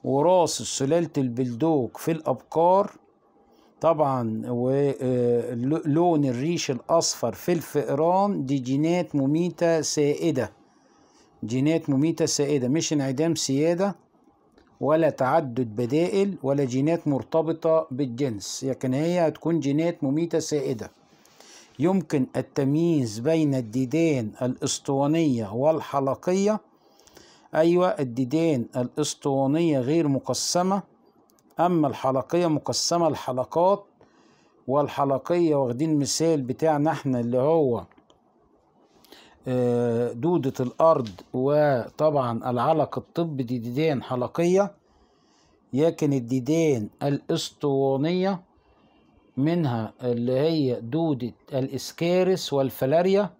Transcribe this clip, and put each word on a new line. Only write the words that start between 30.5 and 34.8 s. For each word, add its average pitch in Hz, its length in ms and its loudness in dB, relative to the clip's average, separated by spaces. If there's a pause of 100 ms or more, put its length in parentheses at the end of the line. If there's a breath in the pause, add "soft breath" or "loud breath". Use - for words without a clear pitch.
أما 165 280 2
الحلقية 131 580 0
مقسمة 160 640 0
لحلقات، 156 760 0 (840 soft breath)
والحلقية 143 880 0